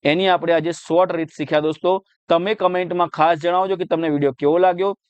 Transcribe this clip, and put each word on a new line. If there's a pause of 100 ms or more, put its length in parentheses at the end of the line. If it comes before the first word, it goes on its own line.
એની
આપણે
આજે
શોર્ટ
રીત
શીખ્યા
દોસ્તો. (240)
તમે
કમેન્ટમાં
ખાસ
જણાવજો
કે
તમને
વીડિયો
કેવો
લાગ્યો (140)